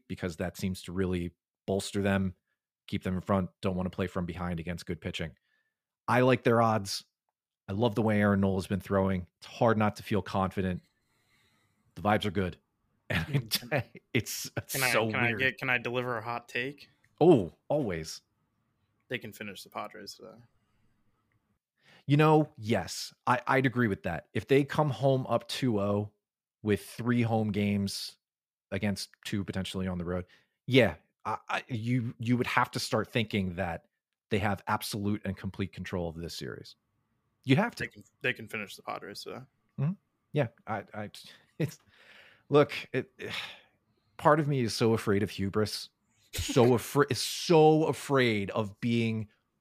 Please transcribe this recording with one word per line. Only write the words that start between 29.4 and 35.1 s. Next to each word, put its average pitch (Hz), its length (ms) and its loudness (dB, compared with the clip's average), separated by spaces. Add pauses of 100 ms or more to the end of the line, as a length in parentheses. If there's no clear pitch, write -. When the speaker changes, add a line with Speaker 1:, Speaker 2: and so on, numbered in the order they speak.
Speaker 1:
potentially 95 440 -6
on 90 100 -4
the 87 60 -6
road, 90 200 -4 (420)
yeah, 120 280 6 (300)
I, 107 120 -4 (120)
I, - 200 -4
you, 120 500 -2
you 120 180 2
would 120 100 0
have - 260 2
to 127 80 -6
start - 320 -2
thinking 101 440 -2
that 85 280 -6 (460)
they 110 80 0
have 101 300 -2
absolute 104 560 -2